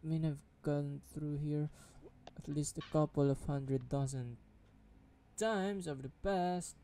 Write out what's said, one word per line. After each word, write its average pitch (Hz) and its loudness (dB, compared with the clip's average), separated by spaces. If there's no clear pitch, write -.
I 160 -8
mean, 160 2
I've - -4
gone 143 0
through 147 -2
here 147 0
at - -12
least 143 -2
a - -10
couple 147 4
of 135 0
hundred 135 0
dozen 131 -2
times 202 2
over 143 -4
the 131 -8
past 180 2